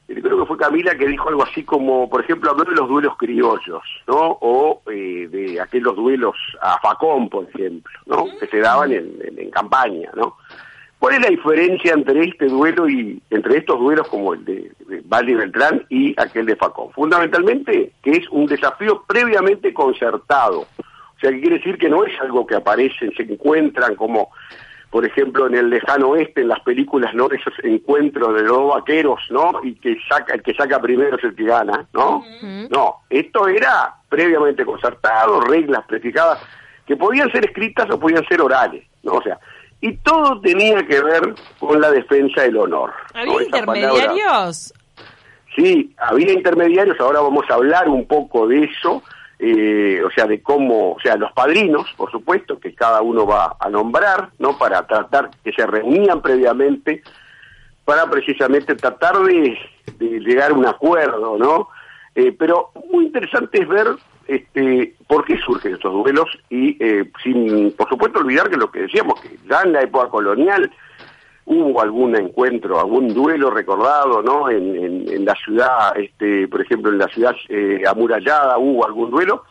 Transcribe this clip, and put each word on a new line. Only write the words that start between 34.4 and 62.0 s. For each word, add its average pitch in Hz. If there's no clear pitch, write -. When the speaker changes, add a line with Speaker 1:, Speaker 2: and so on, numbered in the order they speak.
Speaker 1:
concertado, 113
reglas 139
prefijadas, 131
que 143
podían 233
ser 214
escritas 214
o -
podían 160
ser 170
orales, 127
¿no? -
O 127
sea, 92
y 220
todo 294
tenía 196
que 143
ver 160
con 151
la 151
defensa 139
del 113
honor, 85
¿no? -
Speaker 3:
¿Había -
Speaker 1:
Esa 226
palabra. 214
Speaker 3:
intermediarios? 254
Speaker 1:
Sí, -
había 139
intermediarios, 175
ahora 139
vamos 143
a 131
hablar 156
un 127
poco 127
de 139
eso, 170
eh, 107
o 92
sea, 117
de 104
cómo, 120
o -
sea, 113
los 104
padrinos, 151
por -
supuesto, 135
que -
cada 113
uno 113
va 101
a 98
nombrar, 156
¿no? 139
Para 95
tratar, 113
que 113
se 117
reunían 147
previamente, 131
para 151
precisamente 139
tratar 160
de, 170
de 113
llegar 123
a 151
un 131
acuerdo, 117
¿no? 147